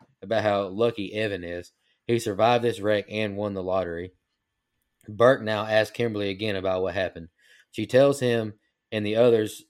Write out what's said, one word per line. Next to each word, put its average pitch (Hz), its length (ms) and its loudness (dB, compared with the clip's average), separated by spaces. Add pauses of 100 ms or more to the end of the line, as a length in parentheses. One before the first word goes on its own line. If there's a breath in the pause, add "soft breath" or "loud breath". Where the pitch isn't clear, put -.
(220)
about 104 220 -2
how 101 240 2
lucky 107 460 -2
Evan 101 300 -4
is. 87 280 -10 (340)
He 117 140 2
survived 113 440 2
this 107 160 0
wreck 104 300 0
and 104 280 -4
won 101 160 -4
the 92 100 -8
lottery. 90 500 -4 (920)
Burke 117 340 4
now 107 240 -2
asks 110 300 2
Kimberly 104 340 -2
again 98 260 -4
about 92 260 -2
what 90 120 -4
happened. 87 360 -6 (420 soft breath)
She 110 140 -6
tells 139 340 4
him 117 340 -2 (380)
and 107 140 -4
the 107 100 -2
other 113 320 4 (220)